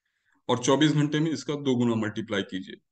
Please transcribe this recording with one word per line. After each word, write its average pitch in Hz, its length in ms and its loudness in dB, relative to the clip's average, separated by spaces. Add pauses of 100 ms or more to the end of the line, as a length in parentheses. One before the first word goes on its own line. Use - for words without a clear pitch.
(500)
और 123 140 0
चौबीस 143 280 4
घंटे 147 280 2
में 160 120 0
इसका 147 240 -6
दो 135 200 0
गुना 120 200 2
मल्टीप्लाई 107 460 -4
कीजिए। - 340 -10 (160)